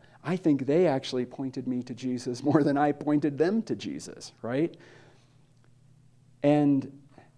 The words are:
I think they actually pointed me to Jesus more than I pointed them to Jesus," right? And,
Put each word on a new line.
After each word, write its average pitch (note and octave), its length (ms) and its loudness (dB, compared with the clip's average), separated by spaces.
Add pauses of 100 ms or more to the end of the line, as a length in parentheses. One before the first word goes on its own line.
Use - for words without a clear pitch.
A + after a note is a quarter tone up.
(220)
I E3+ 140 -4
think C#3+ 300 2
they E3 200 4
actually C3 380 -2
pointed B2+ 420 -8
me B2+ 180 -2
to C3 100 -10
Jesus B2 480 -6
more C#3+ 200 4
than C#3+ 140 2
I D3 160 2
pointed C#3+ 460 0
them G3 240 2
to C#3 120 -6
Jesus," - 680 -10
right? C3+ 340 -2 (1700)
And, C#3+ 580 4 (380)